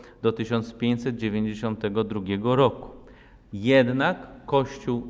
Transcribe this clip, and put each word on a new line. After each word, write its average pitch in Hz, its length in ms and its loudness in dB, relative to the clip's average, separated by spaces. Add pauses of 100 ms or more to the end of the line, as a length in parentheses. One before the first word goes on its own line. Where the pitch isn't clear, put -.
(220)
do 113 100 2
tysiąc 113 420 -2
pięćset 120 440 -2
dziewięćdziesiątego 107 840 -2
drugiego 104 520 -2
roku. - 340 2 (640)
Jednak 131 920 2
Kościół 127 640 -2